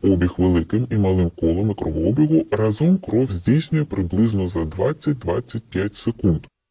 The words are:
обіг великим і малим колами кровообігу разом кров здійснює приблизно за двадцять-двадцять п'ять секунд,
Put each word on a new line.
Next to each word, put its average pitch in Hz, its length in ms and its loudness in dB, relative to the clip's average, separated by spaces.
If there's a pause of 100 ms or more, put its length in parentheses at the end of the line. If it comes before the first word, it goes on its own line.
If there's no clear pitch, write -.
обіг 90 360 2
великим 92 520 2
і 110 60 -2
малим 92 340 2
колами 95 440 -2
кровообігу 117 760 0
разом 110 480 2
кров 123 340 0
здійснює 147 520 0
приблизно 101 640 0
за 87 160 -4
двадцять-двадцять 123 1000 -4
п'ять 98 320 -4
секунд, - 500 -2 (240)